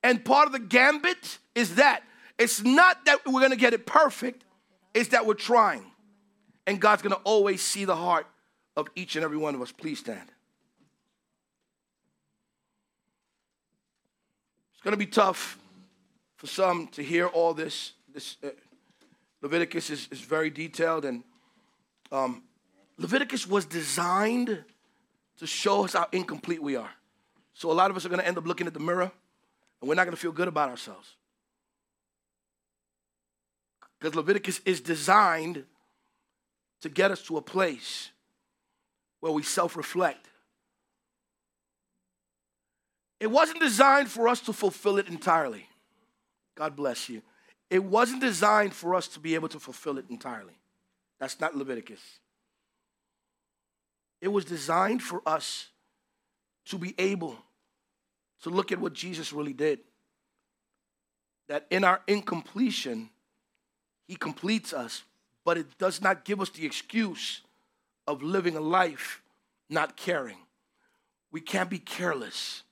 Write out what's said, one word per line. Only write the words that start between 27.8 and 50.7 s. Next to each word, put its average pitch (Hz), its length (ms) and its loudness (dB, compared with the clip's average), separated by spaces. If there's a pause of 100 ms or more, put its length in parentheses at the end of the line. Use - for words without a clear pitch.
of 185 60 -6
us 170 80 -6
are 180 40 -8
gonna 180 140 0
end 175 160 0
up 160 80 -8
looking 175 220 -4
at 165 60 -10
the 147 60 -12
mirror, 180 300 -2 (680)
and 127 80 -6
we're 156 80 2
not 180 80 4
gonna 170 120 -4
feel 165 160 -6
good 175 160 -2
about 151 200 0
ourselves. 110 480 -14 (2750)
'Cause 156 140 -4
Leviticus 185 500 0
is 180 160 0
designed 165 840 2 (1120)
to 165 80 -12
get 185 220 2
us 185 140 -8
to 165 120 -6
a 143 60 -4
place - 680 -6 (1120)
where 160 120 -4
we 151 100 -2
self-reflect. - 840 -2 (3000)
It 220 80 -4
wasn't 311 320 4
designed 269 520 6
for 226 180 2
us 247 140 2
to 220 100 -6
fulfill 196 460 0
it 185 100 -2
entirely. 160 600 0 (840)
God 151 220 -6
bless 131 320 -6
you. 110 140 -12 (480)
It 190 120 2
wasn't 233 380 2
designed 208 540 2
for 175 200 -2
us 175 140 -2
to 156 120 -18
be 160 140 -4
able 160 140 -4
to 151 100 -12
fulfill 135 400 -10
it 131 100 -14
entirely. 113 480 -14 (600)